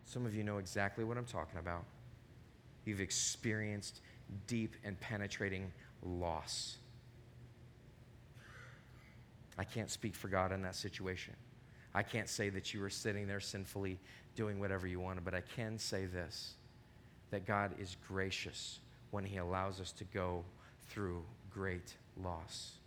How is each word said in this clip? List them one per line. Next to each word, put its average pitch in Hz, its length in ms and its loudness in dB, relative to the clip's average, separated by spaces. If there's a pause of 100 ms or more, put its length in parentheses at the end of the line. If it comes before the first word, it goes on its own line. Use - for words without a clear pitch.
Some 123 220 0
of 107 100 2
you 107 80 4
know 104 140 4
exactly 101 460 4
what 117 140 2
I'm 123 80 0
talking 85 340 0
about. 85 260 2 (960)
You've 101 180 2
experienced 107 1000 2 (460)
deep 113 360 2
and 101 160 -2
penetrating 98 720 2 (320)
loss. 87 760 2 (2750)
I 92 60 2
can't 107 260 0
speak 104 240 0
for - 140 -4
God 95 240 8
in 95 120 2
that 92 120 0
situation. 92 580 -2 (600)
I 101 100 8
can't 107 240 2
say 101 220 4
that 95 240 0
you 104 80 0
were 95 80 2
sitting 101 380 2
there 98 120 2
sinfully 98 580 0 (380)
doing 104 240 2
whatever 95 260 4
you 90 140 0
wanted, 92 240 0
but 90 100 2
I 90 80 4
can 110 380 -2
say 95 260 4
this, 90 500 -2 (760)
that 98 140 0
God 101 340 6
is 92 160 -4 (120)
gracious - 720 0 (300)
when 101 120 2
he 98 140 -2
allows 92 420 4
us 92 140 -4
to - 100 -8
go 90 400 2 (460)
through 87 340 0 (260)
great 95 460 0 (260)
loss. 87 520 -2 (140)